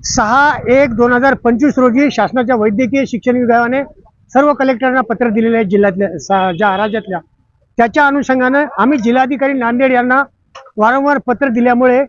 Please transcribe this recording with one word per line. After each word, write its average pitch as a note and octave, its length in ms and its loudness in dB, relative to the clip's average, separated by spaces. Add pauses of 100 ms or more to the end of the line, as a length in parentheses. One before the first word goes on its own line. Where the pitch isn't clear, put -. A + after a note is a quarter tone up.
सहा B3+ 540 0 (100)
एक B3+ 280 2
दोन A#3+ 180 2
हजार B3 200 2
पंचवीस A#3+ 440 0
रोजी B3+ 340 2
शासनाच्या A#3 440 -2
वैद्यकीय A3+ 500 -2
शिक्षण A#3+ 300 -4
विभागाने A#3+ 480 0 (460)
सर्व C#4+ 240 2
कलेक्टरांना C4 480 0
पत्र A#3 280 -2
दिलेले A3+ 260 0
आहे, A3+ 100 0
जिल्ह्यातल्या G3 540 0
सा-, F#3 380 -2
ज्या F#3+ 200 0
राज्यातल्या. G#3 420 -6 (580)
त्याच्या C4 300 2
अनुषंगानं C4+ 580 0 (120)
आम्ही B3+ 200 2
जिल्हाधिकारी C4 560 0
नांदेड B3 380 0
यांना B3+ 320 2 (540)
वारंवार C4+ 400 2
पत्र B3+ 300 -2
दिल्यामुळे B3 600 2